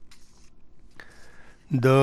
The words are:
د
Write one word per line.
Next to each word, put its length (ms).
د 0